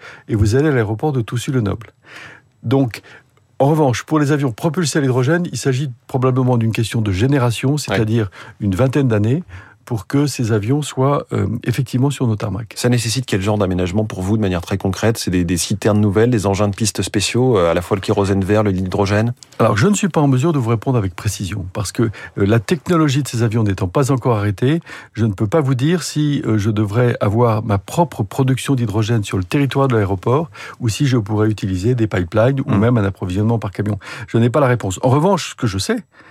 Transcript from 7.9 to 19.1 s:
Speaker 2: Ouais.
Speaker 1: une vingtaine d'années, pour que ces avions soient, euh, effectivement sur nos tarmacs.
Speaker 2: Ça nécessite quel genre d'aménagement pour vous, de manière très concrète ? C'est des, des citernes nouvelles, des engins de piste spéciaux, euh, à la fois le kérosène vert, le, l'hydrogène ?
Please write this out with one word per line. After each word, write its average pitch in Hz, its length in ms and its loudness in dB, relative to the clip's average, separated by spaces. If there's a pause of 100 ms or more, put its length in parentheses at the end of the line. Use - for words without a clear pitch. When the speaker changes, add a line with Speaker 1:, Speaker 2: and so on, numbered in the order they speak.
Speaker 2:
Ouais. - 300 -14 (120)
Speaker 1:
une 95 80 2
vingtaine 135 320 2
d'années, 113 340 2 (420)
pour 113 220 -8
que 143 220 0
ces 120 240 -2
avions 117 300 0
soient, 139 500 0
euh, 101 160 0 (160)
effectivement 127 460 0
sur 135 180 -2
nos 110 80 0
tarmacs. 104 400 -8
Speaker 2:
Ça - 140 0
nécessite 117 360 0
quel 95 160 -2
genre 104 160 0
d'aménagement 92 460 0
pour 101 180 -6
vous, 98 140 0
de 107 60 0
manière 92 180 0
très 95 180 -4
concrète ? 101 400 -2
C'est - 140 -4
des, 90 140 2
des 90 100 0
citernes 104 460 0
nouvelles, 107 280 4
des 110 160 2
engins 98 220 2
de 101 80 -2
piste 107 280 -2
spéciaux, 120 540 0
euh, 85 140 4
à - 20 2
la 87 80 2
fois 95 140 -2
le 98 60 -2
kérosène 101 420 0
vert, 104 200 2
le, 104 80 2
l'hydrogène ? 98 640 0 (260)